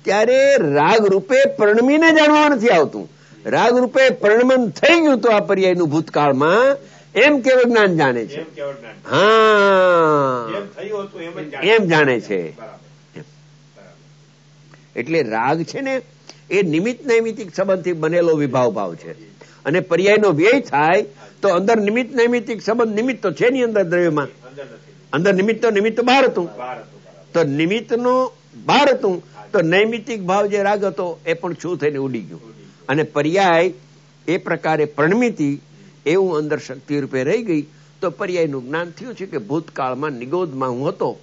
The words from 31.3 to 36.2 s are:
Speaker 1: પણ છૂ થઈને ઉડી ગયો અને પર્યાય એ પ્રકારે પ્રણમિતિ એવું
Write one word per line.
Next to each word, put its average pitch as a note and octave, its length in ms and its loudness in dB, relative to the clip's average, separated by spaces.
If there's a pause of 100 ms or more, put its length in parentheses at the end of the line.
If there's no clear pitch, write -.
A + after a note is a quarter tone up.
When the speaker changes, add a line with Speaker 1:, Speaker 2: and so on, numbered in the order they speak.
Speaker 1:
પણ E3+ 200 -8
છૂ F3+ 220 -8
થઈને C#3+ 220 -2
ઉડી C3 260 -6
ગયો D#2+ 160 -18 (460)
અને D3 220 -2
પર્યાય E3+ 640 0 (540)
એ E3+ 120 -2
પ્રકારે D#3 520 -2
પ્રણમિતિ E3+ 600 0 (540)
એવું F#3 320 0